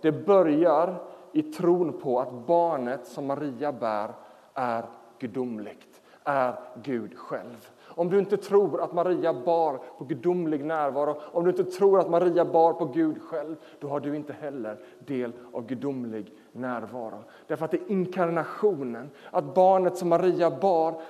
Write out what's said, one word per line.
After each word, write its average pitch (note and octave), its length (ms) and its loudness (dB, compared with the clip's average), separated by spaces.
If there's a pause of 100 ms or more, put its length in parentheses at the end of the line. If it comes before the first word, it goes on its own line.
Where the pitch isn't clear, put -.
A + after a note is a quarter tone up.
det D#3+ 100 2
börjar E3 840 4 (360)
i D3+ 120 0
tron E3+ 500 0
på B2 260 -2
att B2+ 120 -4
barnet C#3 760 0
som D3 180 -10
Maria C#3 460 -4
bär A2 380 -4 (440)
är A#2 320 -2 (340)
gudomligt, A2+ 840 -8 (220)
är B2+ 320 0 (280)
Gud A#2 340 -6
själv. - 520 -12 (140)
Om F3 260 -4
du G3 100 4
inte G3 180 0
tror G3 440 4
att D#3+ 120 -4
Maria E3+ 400 2
bar D#3+ 460 2 (180)
på - 60 -12
gudomlig D#3 600 0
närvaro, D3 560 0
om - 220 -2
du F3+ 60 4
inte F#3 140 2
tror G3 360 4
att D#3+ 100 2
Maria E3+ 360 4
bar E3 280 6
på E3 120 -2
Gud D#3 360 0
själv, D#3 340 -8 (240)
då D3 80 -10
har C#3+ 120 -4
du C#3+ 160 -6
inte D3 180 -8
heller A#2 440 -8 (220)
del B2 320 -6 (200)
av A#2+ 140 -8
gudomlig A#2 680 -6 (220)
närvaro. A2+ 680 -8 (240)
Därför D#3+ 180 -4
att D#3 60 -4
det F3 60 0
är - 140 -4
inkarnationen, E3+ 1160 -2 (220)
att D3 240 -2
barnet F#3 420 6
som F3+ 120 -2
Maria E3+ 420 4
bar E3 580 0